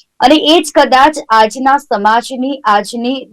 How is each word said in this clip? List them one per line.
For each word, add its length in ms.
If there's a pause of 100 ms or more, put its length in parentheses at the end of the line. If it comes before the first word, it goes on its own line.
(200)
અને 160
એ 260
જ 140
કદાચ 420 (120)
આજના 480
સમાજની, 840
આજની 680